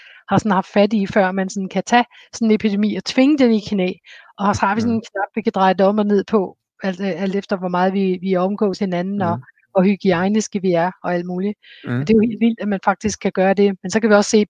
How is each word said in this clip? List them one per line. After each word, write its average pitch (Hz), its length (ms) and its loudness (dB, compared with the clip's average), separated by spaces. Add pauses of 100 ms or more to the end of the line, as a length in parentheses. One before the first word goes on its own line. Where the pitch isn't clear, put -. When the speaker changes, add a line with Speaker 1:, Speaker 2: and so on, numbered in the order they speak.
(280)
Speaker 1:
har 196 100 2
sådan 208 140 0
haft 185 200 -2
fat 208 200 2
i, 202 140 0
før 190 260 0
man 190 180 -4
sådan 190 180 -8
kan 190 180 -4
tage 240 180 2 (280)
sådan 226 160 -2
en 214 60 4
epidemi 208 420 0
og - 80 -8
tvinge 277 340 2
den 247 140 4
i 220 80 2
knæ, 190 320 -4 (460)
og 202 180 0
så 214 100 0
har 214 80 0
vi 220 60 -2
sådan 233 120 0
Speaker 2:
Mhm. 226 60 0
Speaker 1:
en 214 140 -6
knap, 196 220 -4
vi 226 80 -4
kan 226 120 -2
dreje 190 200 4
det 190 120 4
om 208 120 2
og 208 80 0
ned 202 180 2
på, 196 320 -2 (260)
alt, 185 180 -6
alt 190 340 -4
efter 196 220 -4
hvor 180 120 -6
meget 180 240 0
vi, 190 280 0
vi 185 160 -2
omgås 190 420 -2
hinanden, 190 440 -4
og - 140 0
Speaker 2:
Mhm. 127 60 -12 (300)
Speaker 1:
hvor 190 100 2
hygiejniske 190 800 0
vi 180 100 0
er, 170 180 0 (120)
og 180 120 -4
alt 175 120 -4
muligt. 185 280 -6 (300)
Speaker 2:
Mhm. 120 160 -4
Speaker 1:
Og 151 80 -2
det - 60 2
er - 20 6
jo 220 120 6
helt 208 120 -6
vildt, 233 200 0
at 208 80 -4
man 196 160 -2
faktisk 196 360 -2
kan 190 120 -2
gøre 190 220 2
det. 196 280 2
Men 185 80 -8
så 214 100 -2
kan 214 100 2
vi 208 40 6
også 202 160 2
se 214 200 4